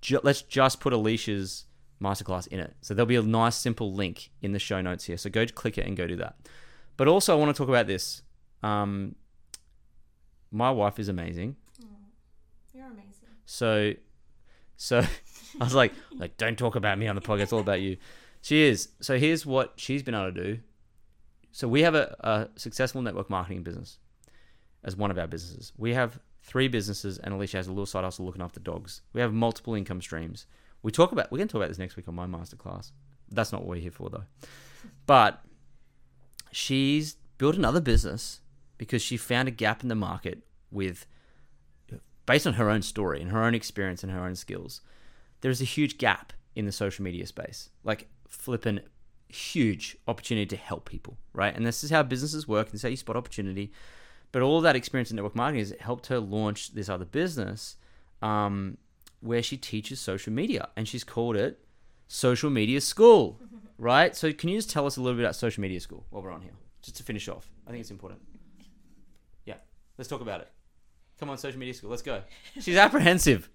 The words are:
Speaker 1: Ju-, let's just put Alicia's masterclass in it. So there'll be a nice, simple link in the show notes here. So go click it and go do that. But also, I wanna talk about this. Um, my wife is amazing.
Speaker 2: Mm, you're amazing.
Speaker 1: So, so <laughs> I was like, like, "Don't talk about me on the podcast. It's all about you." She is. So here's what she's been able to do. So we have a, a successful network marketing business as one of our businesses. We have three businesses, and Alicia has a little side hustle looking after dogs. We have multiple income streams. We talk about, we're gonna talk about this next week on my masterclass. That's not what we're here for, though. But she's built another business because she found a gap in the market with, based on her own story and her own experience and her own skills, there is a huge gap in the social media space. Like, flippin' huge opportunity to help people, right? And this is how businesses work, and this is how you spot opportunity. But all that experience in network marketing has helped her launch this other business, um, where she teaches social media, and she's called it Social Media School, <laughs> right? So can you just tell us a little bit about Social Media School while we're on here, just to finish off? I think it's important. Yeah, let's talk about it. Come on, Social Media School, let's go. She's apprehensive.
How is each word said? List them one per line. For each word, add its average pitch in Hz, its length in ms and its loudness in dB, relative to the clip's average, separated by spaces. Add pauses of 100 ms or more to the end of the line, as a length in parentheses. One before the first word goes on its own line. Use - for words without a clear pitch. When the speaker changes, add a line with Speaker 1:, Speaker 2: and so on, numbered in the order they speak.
Speaker 1:
Ju-, 135 220 2
let's 139 180 4
just 131 400 2
put 131 140 2
Alicia's 107 720 0 (340)
masterclass 95 460 -4
in 98 140 -8
it. - 200 -10
So - 140 -6
there'll 117 120 6
be 120 100 4
a 117 60 4
nice, 113 340 2
simple 113 360 -2
link 95 380 -6 (100)
in 101 120 -4
the 101 80 -2
show 95 200 -2
notes 90 240 -4
here. 85 140 -6
So 101 100 -8
go 110 160 2
click 117 320 -4
it 92 100 -2
and 98 80 -4
go 87 120 -4
do 87 100 -4
that. 87 200 -8 (600)
But 135 120 4
also, 185 280 6
I - 20 6
wanna 147 140 4
talk 139 160 -2
about 120 180 4
this. - 360 -4 (400)
Um, 101 520 -2 (1400)
my 117 200 2
wife 104 280 2
is 104 100 -4
amazing. 87 480 -6 (260)
Speaker 2:
Mm, - 40 -20 (880)
you're 262 140 -20
amazing. 208 200 -20 (400)
Speaker 1:
So, 107 480 2 (840)
so - 220 2
<laughs> - 600 -2
I 123 40 0
was 123 100 0
like, 127 180 6 (220)
like, - 220 -10
"Don't 110 220 -2
talk 120 180 0
about 101 220 0
me 107 100 -2
on 101 80 -2
the 98 40 -4
podcast. 104 220 0
It's 98 100 -2
all 110 80 2
about 98 200 2
you." 95 160 -2 (460)
She 151 200 6
is. 123 280 4 (100)
So 131 180 0
here's 151 260 2
what 131 320 0
she's 139 280 -4
been 127 100 -4
able 95 180 -2
to 90 120 -6
do. 107 140 -4 (960)
So - 140 -6
we 131 160 6
have 165 140 6
a, - 240 2
a 110 280 0 (100)
successful 127 440 -4
network 98 260 -4
marketing 92 360 -4
business - 340 -12 (880)
as 92 120 -8
one 101 140 0
of 90 80 -2
our 85 80 -2
businesses. 85 500 -12
We 117 180 -2
have 123 260 -2 (220)
three 131 260 0
businesses, 101 500 -4
and 101 160 -8
Alicia 98 240 -6
has 92 80 -4
a 92 40 -8
little 98 160 -6
side 92 180 -4
hustle 92 200 -8
looking 90 180 -10
after - 180 -12
dogs. - 420 -10 (100)
We 117 80 -4
have 120 120 0
multiple 113 420 0
income 95 260 -4
streams. 82 460 -10 (360)
We 107 100 -4
talk 175 200 6
about, - 200 -2
we're 127 60 -4
gonna 110 100 -2
talk - 80 -6
about 98 120 0
this 80 100 -8
next 92 180 -8
week 90 120 -14
on 85 60 -10
my 87 120 -8
masterclass. 90 640 -12 (380)
That's 104 220 -2
not 92 100 -6
what 90 80 -8
we're 90 100 -6
here 85 100 -8
for, 90 200 -12
though. 87 140 -10 (840)
But 123 380 8 (1080)
she's 139 640 0 (220)
built 151 180 4
another 151 240 4
business 113 600 2 (380)
because 113 240 -2
she - 140 -4
found 123 320 0
a - 40 -4
gap 110 300 0
in 127 60 -4
the 117 60 0
market 90 480 -4 (280)
with, 95 360 -6 (1200)
based 143 200 4
on 139 80 2
her 107 160 4
own 107 120 4
story 87 380 -4
and 87 100 -6
her 110 120 2
own 117 120 4
experience 95 480 -4
and 95 100 -8
her 92 120 -6
own 92 100 -6
skills, 90 460 -12 (600)
there 131 80 2
is 123 100 0
a 131 40 -2
huge 143 340 0
gap - 340 2 (220)
in 107 100 -4
the 101 80 -2
social 98 320 -4
media 90 220 -6
space. - 440 -14 (140)
Like, 107 240 -6 (180)
flippin' 113 540 -4 (540)
huge - 600 0 (120)
opportunity 110 380 -2
to 95 100 -8
help - 320 -10
people, - 280 -12 (160)
right? 101 220 0
And 113 120 -2
this 117 180 -2
is 143 60 -4
how 156 120 6
businesses 147 460 -2
work, 107 200 2
and - 60 -12
this - 60 -8
is - 20 -12
how 127 60 -2
you 127 80 -4
spot 113 200 -6
opportunity. 101 560 -6 (600)
But 127 100 2
all 151 180 6
that 160 160 6
experience 123 340 -2
in 113 60 -6
network 101 180 -6
marketing 127 260 0
has 104 200 -4
helped 120 260 -6
her 127 140 0
launch 104 540 -2
this 101 140 -6
other 92 160 -4
business, 123 720 -4 (460)
um, 101 560 -2 (420)
where 117 220 0
she 135 140 -6
teaches 113 440 -8
social 95 320 -6
media, 190 440 -2
and 110 120 -4
she's 123 160 -8
called 117 320 -2
it 107 220 0 (500)
Social 127 420 2
Media 123 300 2
School, 208 600 8 (180)
<laughs> - 200 -20
right? 135 380 6
So 156 160 0
can 156 180 -4
you 202 80 0
just 214 120 -4
tell 143 160 0
us 139 100 -2
a 131 60 -4
little 123 140 0
bit 117 80 0
about 90 120 0
Social 110 260 -2
Media 92 180 -4
School - 300 -14
while 101 120 -10
we're 95 100 -10
on 82 100 -14
here, 90 100 -18 (300)
just - 160 -16
to - 40 -16
finish 107 260 -8
off? - 220 -12 (160)
I - 40 -16
think 120 100 -12
it's 110 100 -16
important. 95 300 -16 (1200)
Yeah, - 100 -14 (440)
let's 127 100 -14
talk 131 120 -6
about 101 200 -8
it. - 80 -18 (720)
Come 147 120 -10
on, 135 80 -10
Social 131 200 -10
Media 127 160 -10
School, 104 160 -14
let's 120 120 -6
go. 117 200 -6 (380)
She's 180 160 2
apprehensive. 175 800 6